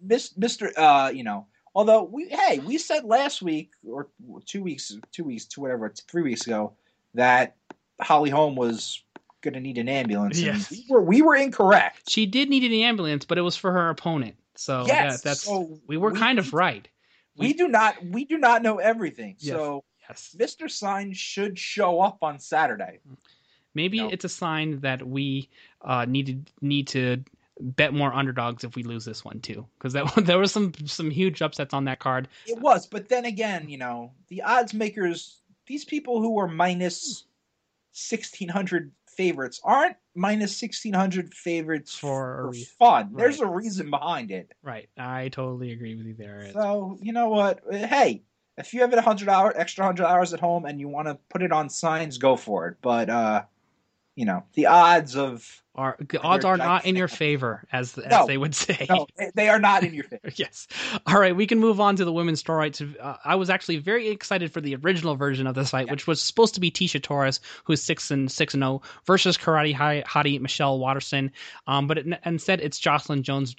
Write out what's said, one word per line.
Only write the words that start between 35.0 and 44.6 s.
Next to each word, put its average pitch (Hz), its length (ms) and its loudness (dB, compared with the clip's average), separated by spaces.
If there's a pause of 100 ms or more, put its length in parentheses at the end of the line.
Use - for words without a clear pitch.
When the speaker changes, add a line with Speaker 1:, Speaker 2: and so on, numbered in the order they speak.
Speaker 1:
these 285 180 -12
people 247 360 -4
who 220 200 0
are 185 80 -2
minus 180 760 -2 (680)
sixteen - 560 -10
hundred 175 420 -4 (160)
favorites 139 560 -4
aren't 294 340 2 (200)
minus 202 400 -2
sixteen 220 380 -8
hundred 185 400 0
favorites 160 640 -6
Speaker 2:
For 135 440 -6
a - 40 -6
Speaker 1:
for 127 60 -6
Speaker 2:
reason. 123 280 -14
Speaker 1:
fun. 135 360 6
There's 277 260 2
Speaker 2:
Right. 214 80 0
Speaker 1:
a 180 60 -4
reason 185 360 -6
behind 143 420 -4
it. 92 200 -12 (100)